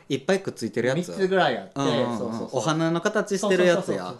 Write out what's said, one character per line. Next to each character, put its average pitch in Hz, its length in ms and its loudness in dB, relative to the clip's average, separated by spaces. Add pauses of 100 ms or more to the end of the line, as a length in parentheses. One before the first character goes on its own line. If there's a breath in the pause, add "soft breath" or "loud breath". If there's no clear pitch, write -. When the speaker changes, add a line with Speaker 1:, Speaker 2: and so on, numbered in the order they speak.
Speaker 1:
い 135 100 -2
っ - 60 -16
ぱ 190 100 2
い 190 60 0
く 131 120 -8
っ - 20 -10
つ - 100 -8
い 107 60 -4
て - 100 -4
る 113 60 2
や 131 80 2
つ？ 175 140 -4
Speaker 2:
三 - 80 -10
つ 190 100 2
ぐ 185 80 2
ら 170 160 4
い 110 80 -2
あ 98 60 -10
っ - 20 -16
て、 - 80 -20
Speaker 1:
う 139 80 -2
ん 139 40 2
う 135 40 2
ん 123 220 0
う - 20 -4
ん。 110 40 -4
Speaker 2:
そ 120 80 -4
う 113 40 -6
そ 113 60 -6
う - 20 -6
そ - 60 -8
う。 - 80 -8
Speaker 1:
お 131 80 0
花 160 320 2
の 170 80 0
形 202 360 -2
し 202 120 0
て 190 80 4
る 180 100 6
や 165 160 4
つ - 80 -4
や。 95 140 -4
Speaker 2:
そ 90 60 -8
う - 20 -8
そ - 0 -
う - 80 -16